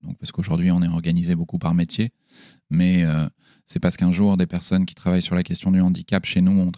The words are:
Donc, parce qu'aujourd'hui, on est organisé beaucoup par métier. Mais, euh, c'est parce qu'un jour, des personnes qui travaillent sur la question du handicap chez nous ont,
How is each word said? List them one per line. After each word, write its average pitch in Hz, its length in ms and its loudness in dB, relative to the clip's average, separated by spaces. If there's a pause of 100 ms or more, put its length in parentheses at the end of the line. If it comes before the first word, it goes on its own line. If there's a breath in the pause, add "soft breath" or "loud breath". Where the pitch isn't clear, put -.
Donc, - 140 -12
parce - 140 -14
qu'aujourd'hui, 87 400 0
on 87 120 2
est 85 40 2
organisé 85 480 0
beaucoup 85 220 -4
par 82 160 -2
métier. 87 380 -2 (580 soft breath)
Mais, 90 340 2
euh, 78 240 0 (360 soft breath)
c'est - 160 -8
parce - 160 0
qu'un 90 160 2
jour, 98 240 2
des 90 120 0
personnes 92 380 -2
qui - 100 -10
travaillent 90 260 0
sur 90 140 -4
la 90 80 0
question 90 280 -2
du 92 80 4
handicap 90 460 0
chez - 160 0
nous 92 100 4
ont, 92 260 2